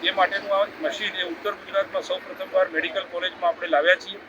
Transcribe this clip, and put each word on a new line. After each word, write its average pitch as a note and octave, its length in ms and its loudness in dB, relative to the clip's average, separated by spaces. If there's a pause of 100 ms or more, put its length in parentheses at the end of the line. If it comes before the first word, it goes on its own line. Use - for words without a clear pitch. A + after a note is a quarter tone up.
એ F#3 60 4
માટેનું G3 520 2
આ G#3 40 4 (140)
મશીન - 360 -4
એ F#3 60 -2
ઉત્તર F#3+ 280 -2
ગુજરાતમાં F#3+ 520 -2
સૌ F#3 160 -4
પ્રથમવાર F#3 500 0
મેડિકલ E3 420 -2
કોલેજમાં F3 380 -2
આપણે E3 200 -2
લાવ્યા D#3+ 260 6
છીએ G3+ 240 -6 (100)